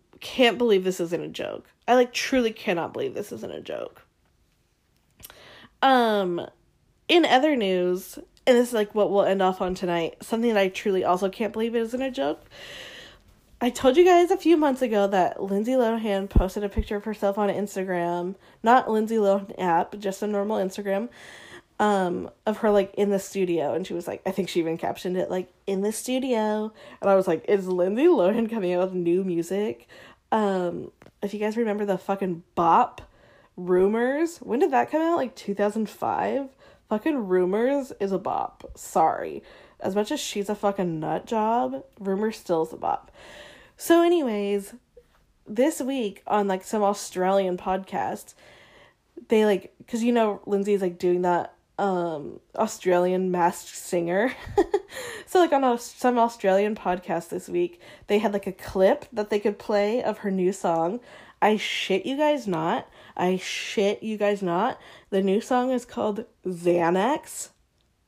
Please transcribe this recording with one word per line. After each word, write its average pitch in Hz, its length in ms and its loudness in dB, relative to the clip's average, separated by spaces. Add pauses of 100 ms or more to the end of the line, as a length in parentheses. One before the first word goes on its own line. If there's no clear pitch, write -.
(220)
can't 240 360 2
believe 214 280 2
this 185 160 -2
isn't 170 200 -4
a 151 80 -8
joke. - 400 -10 (200)
I, 240 60 6
like, 247 180 4
truly 240 380 0
cannot 170 420 -4
believe 127 200 -4
this - 200 -8
isn't 220 180 -12
a 76 100 -12
joke. - 440 -12 (1800)
Um, 214 640 4 (640)
in 330 160 6
other 285 320 4
news, 185 640 0 (280)
and 247 120 -2
this 240 120 2
is, 247 40 -6
like, 214 200 -2
what 208 160 2
we'll 196 140 2
end 190 180 0
off 185 200 0
on 185 120 -2
tonight, 170 480 -4
something 226 320 -2
that 208 60 2
I 196 80 4
truly 190 380 -2
also 180 240 0
can't 220 240 -6
believe 226 220 -4
isn't 233 260 -4
a 269 100 -4
joke. 277 320 -4 (1200)
I 247 80 0
told 262 260 2
you 349 80 8
guys 349 280 6
a 370 60 2
few 330 200 4
months 277 240 0
ago 214 260 2
that 190 340 0
Lindsay 202 300 -2
Lohan 220 580 0
posted 190 340 2
a 202 60 -4
picture - 280 -4
of 202 80 -10
herself 202 320 -2
on 202 120 2
Instagram, 180 840 -4 (280)
not 240 280 6
Lindsay 220 240 0
Lohan 196 420 2
app, 180 400 0
just 202 240 -6
a 214 60 -2
normal 208 300 -2
Instagram, 202 500 -4 (720)
um, 190 500 0 (160)
of 214 120 -2
her, 220 120 2
like, 196 260 2
in 202 160 2
the 196 80 0
studio, 175 540 -2
and 185 140 -4
she 196 60 -8
was 175 140 -8
like, - 180 -8
I 190 60 -2
think 185 180 -4
she 175 100 -2
even 165 180 -2
captioned - 380 -4
it, - 160 -2
like, 180 220 -6 (120)
"In 196 160 -2
the 208 120 0
studio," 220 800 -2 (280)
and 196 80 2
I 196 60 8
was 190 120 4
like, 160 200 0
"Is 196 200 2
Lindsay 185 400 2
Lohan 220 420 4
coming 190 240 -2
out 185 180 0
with - 20 -6
new 180 300 0
music?" 190 640 -4 (440)
Um, 190 600 -2 (320)
if 202 100 -8
you 208 60 -8
guys 208 160 -2
remember 214 300 0
the 196 120 0
fucking 185 460 -4 (120)
bop, 175 460 4 (540)
Rumors, 220 840 0
when 214 200 -4
did 330 120 2
that 240 200 2
come 311 100 0
out? 330 160 2
Like, 262 180 -4
two - 200 -8
thousand 208 340 -2
five? 214 600 -4 (400)
Fucking 226 380 -2
Rumors 214 720 2
is 196 120 -2
a 185 80 0
bop. - 560 -6
Sorry. 107 640 -2 (380)
As 190 160 -4
much 208 160 -2
as 294 80 -4
she's 202 300 -6
a 208 60 -4
fucking 185 440 -2
nut 156 260 -4
job, 240 580 -2 (160)
Rumors 202 380 -2
still 165 260 0
is 160 100 -6
a - 40 -14
bop. - 340 -6 (640)
So 339 280 4
anyways, 208 680 0 (720)
this 262 360 0
week 247 460 -4
on, 208 200 2
like, 190 160 -2
some 214 180 -4
Australian 190 760 0
podcast, 190 760 -6 (920)
they, 220 180 4
like, 196 280 0 (120)
'cause, 233 160 -6
you 240 120 2
know, 214 320 2
Lindsay's, 202 360 0
like, 175 160 -2
doing 180 260 2
that, 175 320 0 (220)
um, 175 640 -4 (160)
Australian 185 760 2
Masked 180 440 -2
Singer. 185 580 -2 (220)
<laughs> 349 80 4 (640)
So, - 140 2
like, 339 120 4
on 269 120 2
a, 240 140 2
some 247 400 -2
Australian 214 580 2
podcast 180 540 -4
this 180 200 -10
week, 175 320 -4 (260)
they 202 120 2
had, 220 120 0
like, 202 160 -6
a 185 60 -6
clip 208 580 2
that 214 180 -6
they 208 100 0
could 208 200 -2
play 214 420 0
of 214 180 -4
her 202 120 -4
new 185 220 0
song. 175 480 -2 (400)
I 214 160 4
shit - 480 -2
you 269 100 -4
guys 294 320 0
not. 175 400 -2 (300)
I 185 180 0
shit - 640 -4
you 220 160 -6
guys 202 240 0
not. 185 380 -2 (300)
The 196 120 0
new 196 200 2
song 247 300 0
is 247 120 -2
called 214 420 -4 (200)
Xanax. 175 1040 0 (580)